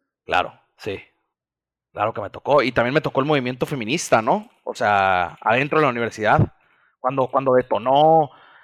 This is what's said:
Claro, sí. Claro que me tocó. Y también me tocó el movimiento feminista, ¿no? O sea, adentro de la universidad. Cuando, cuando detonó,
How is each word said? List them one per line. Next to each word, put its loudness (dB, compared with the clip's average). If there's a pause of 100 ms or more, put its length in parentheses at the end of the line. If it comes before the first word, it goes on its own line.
(260)
Claro, -4 (200)
sí. -10 (880)
Claro -4
que -8
me -10
tocó. 0
Y 0
también 0
me 2
tocó -4
el -2
movimiento -2
feminista, -2
¿no? -2 (140)
O -10
sea, 0
adentro 0
de 2
la 2
universidad. 0 (480)
Cuando, -2
cuando 0
detonó, 2 (340)